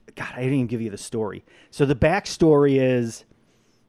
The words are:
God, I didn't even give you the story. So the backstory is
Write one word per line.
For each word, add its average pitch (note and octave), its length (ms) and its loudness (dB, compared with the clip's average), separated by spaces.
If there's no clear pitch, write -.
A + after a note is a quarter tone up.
God, - 200 -12
I - 60 -12
didn't C3 120 -2
even B2+ 140 0
give A2+ 140 -4
you A2+ 80 -6
the G2+ 80 -12
story. G2+ 460 -8
So - 140 -2
the C#3 100 0
backstory D3+ 840 2
is B2 460 0